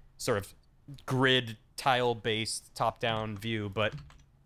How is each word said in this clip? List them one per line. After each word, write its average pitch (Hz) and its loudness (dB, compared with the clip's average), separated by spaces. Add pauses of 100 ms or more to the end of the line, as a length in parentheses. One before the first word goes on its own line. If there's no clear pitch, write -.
(180)
sort 117 0
of - -6 (520)
grid 127 2 (200)
tile-based 117 0
top-down 110 -2
view, 107 -2
but 107 0 (520)